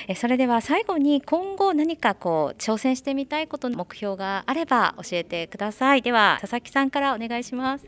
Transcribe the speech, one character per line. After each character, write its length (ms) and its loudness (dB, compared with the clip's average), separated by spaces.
え、 80 -4
そ 140 -2
れ 80 4
で 100 2
は 140 2
最 240 0
後 120 -2
に 260 4
今 340 -2
後 180 2
何 220 2
か 180 0
こ 380 0
う 40 -18
挑 220 -2
戦 160 0
し 60 -4
て 140 -4
み 120 -4
た 140 -4
い 80 -6
こ 100 -8
と、 100 -6
目 240 -6
標 240 -6
が 300 -4
あ 80 -2
れ 100 -2
ば 340 2
教 180 -6
え 80 -2
て 240 -6
く 100 -14
だ 140 -4
さ 240 4
い。 60 2
で 100 -2
は 280 6
佐 120 -8
々 80 -2
木 100 -14
さ 140 2
ん 60 0
か 100 -2
ら 140 0
お 40 -4
願 200 -6
い 40 -6
し 140 -10
ま 220 -4
す。 100 -20